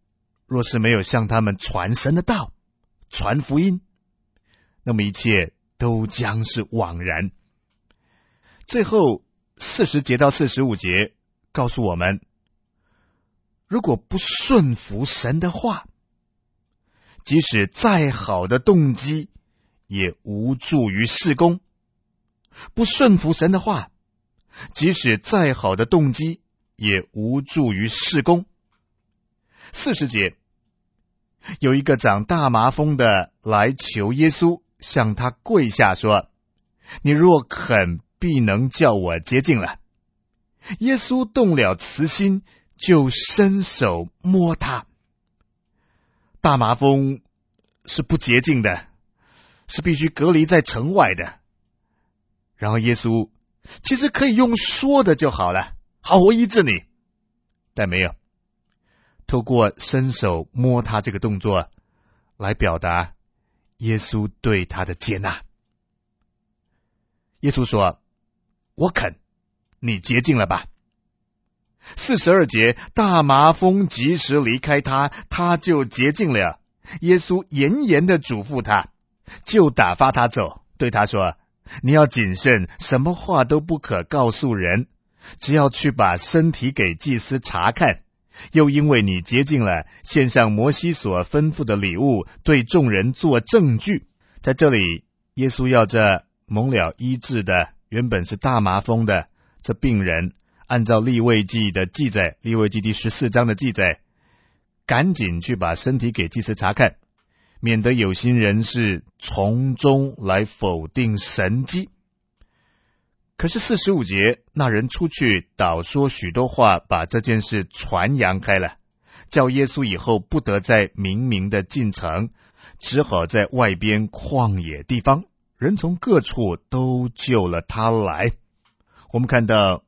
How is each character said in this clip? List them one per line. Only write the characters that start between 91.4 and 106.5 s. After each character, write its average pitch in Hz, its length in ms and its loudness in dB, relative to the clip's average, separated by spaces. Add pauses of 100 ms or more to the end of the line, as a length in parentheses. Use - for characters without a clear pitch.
咐 151 100 -6
的 110 120 -2
礼 98 220 -2
物， 117 300 0 (160)
对 143 200 4
众 139 260 2
人 107 240 0
做 135 260 0
证 143 380 2
据。” 185 300 -4 (340)
在 131 120 -2
这 147 160 4
里， 92 360 0 (300)
耶 131 140 -2
稣 127 180 -2
要 120 180 4
这 101 400 2 (200)
蒙 110 240 -2
了 87 280 0
医 127 200 -4
治 117 260 -6
的， 90 260 0 (200)
原 120 200 -2
本 92 160 -2
是 107 100 -8
大 123 240 0
麻 98 220 0
风 113 240 0
的 95 220 0 (360)
这 120 100 -4
病 113 300 0
人， 87 320 -2 (320)
按 120 180 0
照 110 140 4
利 117 200 0
未 113 240 4
记 104 280 -2
的 92 160 -2
记 131 240 -4
载， 90 300 -2
利 113 120 -4
未 110 160 2
记 104 120 -4
第 107 120 -2
十 110 160 -6
四 113 220 -2
章 120 160 2
的 107 80 0
记 120 160 -4
载， 92 300 -2 (840)
赶 151 300 0
紧 85 260 -4
去 123 140 -6
把 87 180 -2
身 131 240 -2
体 117 140 -2
给 87 160 -4
祭 113 140 -6
司 107 120 -6